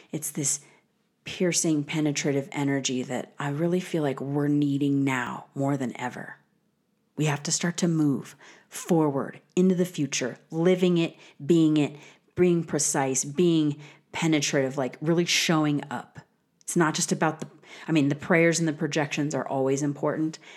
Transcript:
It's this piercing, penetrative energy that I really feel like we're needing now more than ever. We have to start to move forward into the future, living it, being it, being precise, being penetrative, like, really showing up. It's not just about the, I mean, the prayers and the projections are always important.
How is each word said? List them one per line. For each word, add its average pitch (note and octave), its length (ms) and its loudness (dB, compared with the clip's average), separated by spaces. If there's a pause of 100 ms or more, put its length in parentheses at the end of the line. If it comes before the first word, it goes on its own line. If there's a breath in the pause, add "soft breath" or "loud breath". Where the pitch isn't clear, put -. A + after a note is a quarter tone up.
(100)
It's D3+ 200 -8
this - 300 -4 (640 soft breath)
piercing, D#3+ 600 0
penetrative D3 680 -2
energy C#3 520 -2
that B2+ 360 -8
I C#3+ 120 -4
really E3+ 300 0
feel F3 220 -2
like C#3 200 -2
we're C#3+ 260 0
needing C#3 560 2
now B2+ 500 -2
more C#3 220 0
than B2+ 240 -4
ever. - 360 -10 (800)
We D3 100 0
have C#3+ 160 -2
to D#3+ 100 -6
start E3+ 260 -2
to - 100 0
move D3+ 460 0 (360 loud breath)
forward D3 720 0 (140)
into F#3 200 4
the F3 100 2
future, C#3 540 -4 (120)
living F3+ 460 2
it, E3 180 0 (300 loud breath)
being D#3+ 320 6
it, D3 200 0 (380 loud breath)
being F3 300 2
precise, C3+ 580 -2
being D3+ 540 2 (360 loud breath)
penetrative, C#3+ 640 0
like, B2+ 240 -4
really E3+ 240 2
showing D3+ 640 2
up. - 300 -10 (420)
It's - 140 -8
not D#3 180 4
just F3 180 -2
about D#3 280 0
the, - 80 -12 (380 loud breath)
I D#3 60 -4
mean, D3 160 4
the C#3 60 0
prayers E3 440 2
and E3+ 80 0
the D#3 60 0
projections D3+ 640 -2
are C3 120 -4
always C3+ 360 0
important. D3 560 -2 (180 loud breath)